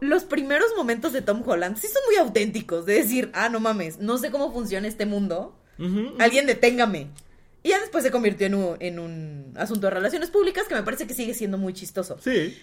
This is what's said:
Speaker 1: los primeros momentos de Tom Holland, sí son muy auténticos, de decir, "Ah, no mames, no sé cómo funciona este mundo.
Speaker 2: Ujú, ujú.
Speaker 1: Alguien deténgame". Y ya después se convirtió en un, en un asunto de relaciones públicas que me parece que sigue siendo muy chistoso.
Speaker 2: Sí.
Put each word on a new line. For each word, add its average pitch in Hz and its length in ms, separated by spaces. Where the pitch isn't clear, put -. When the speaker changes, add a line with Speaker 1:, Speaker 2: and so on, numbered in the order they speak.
Speaker 1:
los 339 220
primeros 294 520
momentos 247 380
de 262 80
Tom 214 240
Holland, 180 320
sí 415 100
son 554 180
muy 440 100
auténticos, 208 680
de 202 100
decir, 240 400
"Ah, 208 140
no 226 120
mames, 196 380
no 226 200
sé 247 120
cómo 277 220
funciona 202 360
este 214 180
mundo. 202 520
Speaker 2:
Ujú, 175 100
ujú. - 100
Speaker 1:
Alguien 247 280
deténgame". 240 640
Y 330 80
ya 381 100
después 415 240
se 262 60
convirtió 202 360
en 196 80
un, 180 260
en 170 180
un 156 580
asunto 208 300
de 190 80
relaciones 277 360
públicas 381 380
que 320 60
me 220 80
parece 233 240
que 254 80
sigue 240 200
siendo 196 240
muy 190 140
chistoso. 185 500
Speaker 2:
Sí. 185 400